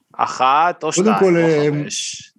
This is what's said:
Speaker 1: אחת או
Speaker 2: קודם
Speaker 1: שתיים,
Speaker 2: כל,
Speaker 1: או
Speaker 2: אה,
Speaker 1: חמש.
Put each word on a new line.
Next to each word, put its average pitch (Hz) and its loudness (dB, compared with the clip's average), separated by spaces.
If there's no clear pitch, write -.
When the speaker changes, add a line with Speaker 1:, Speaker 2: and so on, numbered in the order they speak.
Speaker 1:
אחת 139 0
או 156 -4
Speaker 2:
קודם 202 2
Speaker 1:
שתיים, 196 0
Speaker 2:
כל, 185 4
Speaker 1:
או 165 2
Speaker 2:
אה, 151 2
Speaker 1:
חמש. - -8